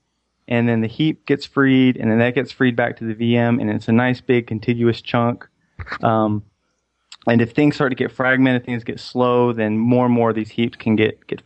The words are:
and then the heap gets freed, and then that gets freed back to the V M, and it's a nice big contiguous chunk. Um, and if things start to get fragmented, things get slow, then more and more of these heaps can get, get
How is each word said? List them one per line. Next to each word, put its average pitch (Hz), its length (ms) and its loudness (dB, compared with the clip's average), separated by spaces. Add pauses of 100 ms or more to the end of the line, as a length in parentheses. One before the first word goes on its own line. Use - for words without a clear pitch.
(480)
and 120 200 0
then 117 120 0
the 110 80 -2
heap - 380 -4
gets 139 200 -2
freed, 131 500 4
and 113 140 -2
then 113 80 2
that 120 160 2
gets 127 180 -4
freed 123 240 0
back 117 220 -2
to 117 60 -12
the 110 100 -6
V 117 220 0
M, 120 240 2
and 107 100 -2
it's 110 180 -6
a 117 40 2
nice 123 280 2
big 120 260 0
contiguous 117 540 -2
chunk. 120 460 -2 (560)
Um, 110 420 0 (840)
and 120 160 4
if 113 100 -2
things 147 220 2
start 135 160 0
to 131 60 -6
get 120 160 -4
fragmented, 131 520 0
things 123 200 -8
get - 160 -10
slow, 123 520 0
then 110 240 -2
more 123 300 2
and 123 80 2
more 117 160 2
of 110 60 -2
these 107 140 -6
heaps 117 260 -4
can 110 180 -2
get, 107 320 0
get - 200 -10